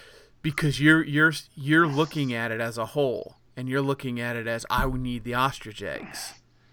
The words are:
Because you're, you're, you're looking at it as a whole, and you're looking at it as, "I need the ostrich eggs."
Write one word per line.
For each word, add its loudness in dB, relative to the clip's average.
Because 0
you're, 8
you're, 4
you're 4
looking 0
at -4
it -4
as -4
a -2
whole, -2
and -8
you're 0
looking -4
at -4
it -6
as, -4
"I 0
need -4
the -6
ostrich -2
eggs." -10